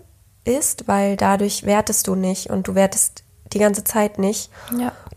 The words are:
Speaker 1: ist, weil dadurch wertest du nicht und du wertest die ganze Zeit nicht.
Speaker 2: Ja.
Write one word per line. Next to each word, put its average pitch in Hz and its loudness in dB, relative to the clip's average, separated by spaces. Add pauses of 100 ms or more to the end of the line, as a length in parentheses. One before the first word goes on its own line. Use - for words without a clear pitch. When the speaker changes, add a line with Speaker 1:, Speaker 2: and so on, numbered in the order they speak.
(440)
Speaker 1:
ist, - -2
weil 202 2
dadurch 202 2
wertest 208 2
du 190 0
nicht 190 -2
und 190 -2
du 190 -4
wertest - 0 (280)
die 208 -2
ganze 208 2
Zeit 208 0
nicht. 196 -2 (280)
Speaker 2:
Ja. 247 -4 (240)